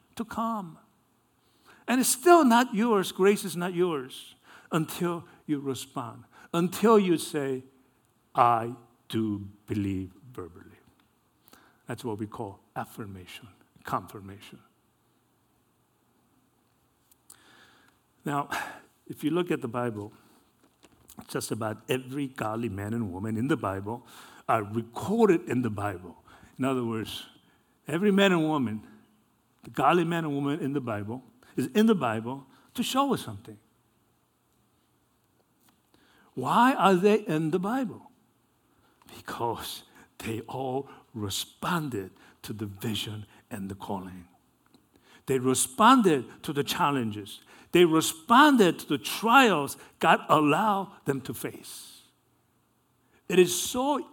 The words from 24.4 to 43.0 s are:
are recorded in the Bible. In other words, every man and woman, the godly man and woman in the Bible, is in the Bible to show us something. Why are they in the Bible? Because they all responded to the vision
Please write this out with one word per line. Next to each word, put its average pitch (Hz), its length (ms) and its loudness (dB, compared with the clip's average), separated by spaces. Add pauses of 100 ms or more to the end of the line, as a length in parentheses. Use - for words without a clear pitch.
are 113 160 2
recorded 170 840 2
in 123 120 0
the 117 80 0
Bible. 95 540 -8 (340)
In 131 60 -4
other 127 220 0
words, 110 400 -8 (600)
every 180 260 0
man 196 200 6
and 160 160 2
woman, 117 400 -2 (760)
the - 60 -16
godly 151 360 2
man 165 180 -2
and 147 100 -4
woman 143 280 -2
in 135 100 -4
the 143 100 -4
Bible, 110 400 -6 (360)
is 127 180 -2
in 220 100 6
the 226 100 6
Bible 123 520 -4 (280)
to 247 60 -4
show 269 320 0
us - 120 -4
something. 104 340 -14 (2750)
Why 190 400 4
are 190 220 4
they 208 200 6 (120)
in 156 240 0
the 185 80 0
Bible? 202 500 -6 (1040)
Because - 720 -8 (360)
they 113 280 -6
all 131 420 -6 (240)
responded 117 960 -6 (320)
to 120 120 -12
the 107 120 -10
vision 104 640 -8 (240)